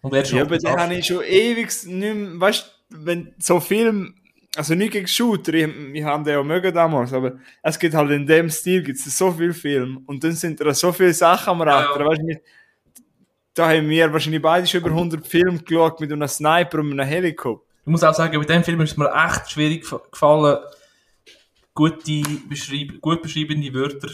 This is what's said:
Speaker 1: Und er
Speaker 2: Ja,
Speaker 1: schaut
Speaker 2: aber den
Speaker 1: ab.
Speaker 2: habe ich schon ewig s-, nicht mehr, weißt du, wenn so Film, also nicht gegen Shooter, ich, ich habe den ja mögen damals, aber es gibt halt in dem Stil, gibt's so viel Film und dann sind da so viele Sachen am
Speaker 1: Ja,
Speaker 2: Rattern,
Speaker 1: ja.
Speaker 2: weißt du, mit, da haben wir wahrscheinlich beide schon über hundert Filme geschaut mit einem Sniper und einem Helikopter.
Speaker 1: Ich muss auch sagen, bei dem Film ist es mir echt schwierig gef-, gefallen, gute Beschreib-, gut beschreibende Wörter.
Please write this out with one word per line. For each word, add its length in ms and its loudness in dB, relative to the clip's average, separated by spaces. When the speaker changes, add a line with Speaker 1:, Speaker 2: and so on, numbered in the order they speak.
Speaker 1:
Und 120 -6
er 80 4
Speaker 2:
Ja, 40 -2
Speaker 1:
schaut 180 2
Speaker 2:
aber 160 0
den 120 -2
Speaker 1:
ab. 80 2
Speaker 2:
habe 160 0
ich 120 -4
schon 140 -2
ewig 460 2
s-, 200 -8
nicht 280 -4
mehr, 240 -8
weißt 340 0
du, 60 -20
wenn 320 -6
so 220 2
Film, 560 0
also 200 -2
nicht 180 0
gegen 140 -4
Shooter, 480 0
ich, 120 2
ich 120 -6
habe 180 -2
den 120 0
ja 60 2
mögen 320 -2
damals, 380 2
aber 220 -2
es 140 -2
gibt 180 0
halt 160 2
in 140 0
dem 240 4
Stil, 320 0
gibt's 220 -8
so 160 2
viel 200 -2
Film 520 -4
und 180 -8
dann 80 0
sind 300 -6
da 120 2
so 200 0
viele 200 4
Sachen 360 2
am 180 0
Speaker 1:
Ja, 140 6
Speaker 2:
Rattern, 200 -2
Speaker 1:
ja. 100 2
Speaker 2:
weißt 100 0
du, 60 -6
mit, 140 -8
da 160 4
haben 180 2
wir 240 4
wahrscheinlich 280 -2
beide 240 2
schon 140 0
über 140 -2
hundert 340 -4
Filme 320 2
geschaut 400 2
mit 140 -6
einem 160 -4
Sniper 500 0
und 140 -2
einem 120 -2
Helikopter. 600 -4
Speaker 1:
Ich 100 -4
muss 140 4
auch 80 6
sagen, 260 0
bei 60 -2
dem 180 4
Film 160 0
ist 120 2
es 60 -8
mir 160 2
echt 380 0
schwierig 320 0
gef-, 280 -12
gefallen, 480 4
gute 500 -2
Beschreib-, 500 -10
gut 220 -2
beschreibende 520 -6
Wörter. 400 -6